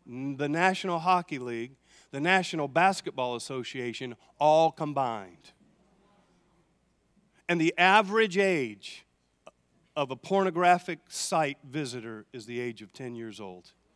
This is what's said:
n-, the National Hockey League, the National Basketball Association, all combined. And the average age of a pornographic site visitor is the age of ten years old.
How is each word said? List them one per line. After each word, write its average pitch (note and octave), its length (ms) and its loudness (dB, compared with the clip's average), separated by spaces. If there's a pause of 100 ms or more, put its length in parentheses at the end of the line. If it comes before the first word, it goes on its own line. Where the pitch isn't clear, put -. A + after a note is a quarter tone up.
n-, C3+ 260 -8
the C#3+ 140 -2
National F3+ 480 0
Hockey E3+ 400 0
League, B2 360 -10 (360)
the C#3 100 -8
National E3+ 480 2
Basketball C3+ 680 0
Association, B2 800 -8 (240)
all D#3 320 6
combined. A#2+ 800 -6 (2000)
And E3+ 120 0
the E3 160 2
average G3 600 4
age D3 680 -2 (880)
of C#3 160 -2
a B2+ 60 -6
pornographic F3+ 920 2
site D3+ 560 -2
visitor A#2+ 720 -8
is A2+ 120 -14
the A#2+ 140 -8
age A#2+ 220 -8
of G#2 100 -20
ten B2 240 -12
years A2 240 -14
old. F#2 320 -16 (240)